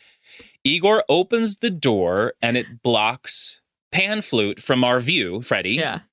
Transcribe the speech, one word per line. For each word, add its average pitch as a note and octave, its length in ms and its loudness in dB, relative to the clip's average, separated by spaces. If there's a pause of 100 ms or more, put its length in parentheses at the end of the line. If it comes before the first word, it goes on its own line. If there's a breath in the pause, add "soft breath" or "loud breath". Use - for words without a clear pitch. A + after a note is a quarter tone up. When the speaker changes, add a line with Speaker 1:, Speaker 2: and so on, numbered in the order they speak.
(640 soft breath)
Speaker 1:
Igor F3 460 2
opens G3+ 480 0
the A#3 120 0
door G#2+ 720 0
and A#2 140 0
it A#2+ 260 -6
blocks A2+ 800 -2 (320)
Pan G3+ 300 0
Flute G#2 420 -2
from B2+ 220 2
our B2 160 4
view, A#2 400 -2
Freddy. G2 300 -2
Speaker 2:
Yeah. D3+ 300 -4 (120)